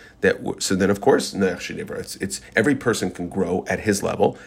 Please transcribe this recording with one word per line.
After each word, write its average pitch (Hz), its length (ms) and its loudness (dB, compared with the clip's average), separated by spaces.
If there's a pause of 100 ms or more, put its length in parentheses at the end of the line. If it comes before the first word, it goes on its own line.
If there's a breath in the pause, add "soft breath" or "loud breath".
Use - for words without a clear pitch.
(220 loud breath)
that 92 160 4
w-, - 220 -6
so - 140 0
then 95 160 2
of 101 100 2
course - 340 4
Noach 90 240 0
shelo - 280 -8
nivra, - 140 -8
it's, - 160 -10
it's - 260 -6 (140 loud breath)
every 113 180 4
person 104 380 0
can 87 160 -8
grow 90 400 -2
at 92 140 -2
his 101 200 2
level 87 460 0